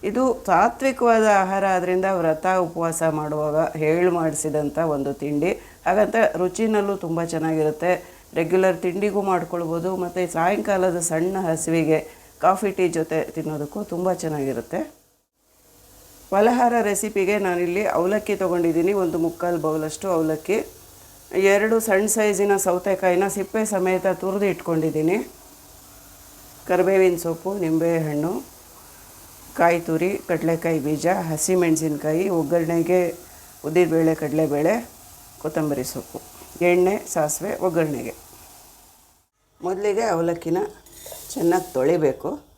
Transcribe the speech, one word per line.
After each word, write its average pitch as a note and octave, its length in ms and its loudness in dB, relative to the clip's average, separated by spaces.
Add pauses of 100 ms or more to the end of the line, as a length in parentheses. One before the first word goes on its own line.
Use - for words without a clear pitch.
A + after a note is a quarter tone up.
ಇದು A#3+ 140 0 (240)
ಸಾತ್ವಿಕವಾದ A3+ 800 4 (140)
ಆಹಾರ F#3+ 240 0 (120)
ಆದ್ರಿಂದ F3+ 320 0 (100)
ವ್ರತ D#3+ 280 0 (200)
ಉಪವಾಸ E3 360 -4 (160)
ಮಾಡುವಾಗ D3+ 380 -2 (260)
ಹೇಳು E3+ 360 4
ಮಾಡಿಸಿದಂಥ D3+ 600 -2 (160)
ಒಂದು C#3 180 -4 (100)
ತಿಂಡಿ. D3 280 0 (360)
ಹಾಗಂತ G3+ 300 2 (260)
ರುಚಿನಲ್ಲೂ G3+ 520 0 (100)
ತುಂಬ E3 280 -2
ಚೆನ್ನಾಗಿರುತ್ತೆ. D#3 580 0 (480)
ರೆಗ್ಯುಲರ್ F3 460 2
ತಿಂಡಿಗೂ G3 460 -2
ಮಾಡ್ಕೊಳ್ಬೋದು, E3+ 600 -2 (120)
ಮತ್ತು F3+ 200 -4 (120)
ಸಾಯಂಕಾಲದ F#3 720 0
ಸಣ್ಣ F#3 380 -2
ಹಸಿವಿಗೆ D#3+ 500 2 (460)
ಕಾಫಿ F#3+ 340 2
ಟೀ F#3 80 2 (120)
ಜೊತೆ D#3+ 200 -2 (200)
ತಿನ್ನೋದಕ್ಕೂ D#3 440 -6 (100)
ತುಂಬ F3+ 300 -2
ಚೆನ್ನಾಗಿರುತ್ತೆ. C#3+ 580 -4 (1500)
ಫಲಹಾರ A#3+ 420 4 (180)
ರೆಸಿಪಿಗೆ G3 460 0 (120)
ನಾನಿಲ್ಲಿ F3 360 -2 (140)
ಅವಲಕ್ಕಿ G#3 460 0
ತೊಗೊಂಡಿದ್ದೀನಿ, F3 500 2 (100)
ಒಂದು E3 220 -2
ಮುಕ್ಕಾಲು E3+ 400 -2
ಬೌಲಷ್ಟು D#3 500 -4
ಅವಲಕ್ಕಿ. D#3+ 420 0 (960)
ಎರಡು G#3+ 240 2 (100)
ಸಣ್ಣ G#3 280 2
ಸೈಜಿನ G3+ 400 2 (100)
ಸೌತೆಕಾಯಿನ F#3 720 2
ಸಿಪ್ಪೆ G#3 260 -4 (100)
ಸಮೇತ F#3 360 0 (140)
ತುರಿದು G3 300 -2
ಇಟ್ಕೊಂಡಿದ್ದೀನಿ. D#3+ 680 0 (1500)
ಕರಿಬೇವಿನ F#3 540 4
ಸೊಪ್ಪು, E3 280 -4 (120)
ನಿಂಬೆಹಣ್ಣು, D#3+ 680 0 (1300)
ಕಾಯಿ E3+ 280 4
ತುರಿ, E3 240 0 (180)
ಕಡಲೆಕಾಯಿ E3 560 0
ಬೀಜ, D3 220 -2 (240)
ಹಸಿಮೆಣಸಿನ್ಕಾಯಿ, D#3+ 960 0 (140)
ಒಗ್ಗರಣೆಗೆ E3+ 600 2 (680)
ಉದ್ದಿನಬೇಳೆ, D#3+ 440 4 (100)
ಕಡಲೆಬೇಳೆ, D#3 520 2 (680)
ಕೊತ್ತಂಬರಿ D3 500 -2
ಸೊಪ್ಪು, - 280 -12 (500)
ಎಣ್ಣೆ, F3+ 240 4 (200)
ಸಾಸಿವೆ D#3+ 380 -2 (160)
ಒಗ್ಗರಣೆಗೆ. D#3+ 460 -2 (1500)
ಮೊದಲಿಗೆ G3+ 360 0 (100)
ಅವಲಕ್ಕಿನ E3+ 460 0 (720)
ಚೆನ್ನಾಗಿ F3 360 0 (100)
ತೊಳಿಬೇಕು. D#3 540 0 (240)